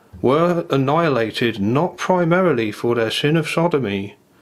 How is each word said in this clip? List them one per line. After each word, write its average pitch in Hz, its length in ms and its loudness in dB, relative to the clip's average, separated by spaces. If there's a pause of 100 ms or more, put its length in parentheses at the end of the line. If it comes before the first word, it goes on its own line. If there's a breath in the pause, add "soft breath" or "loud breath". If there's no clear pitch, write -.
(220 loud breath)
were 165 480 2
annihilated 131 880 0
not 135 380 0
primarily 170 760 2
for 117 220 -2
their 113 160 0
sin 147 260 0
of 156 100 0
sodomy, 120 680 -2 (260 soft breath)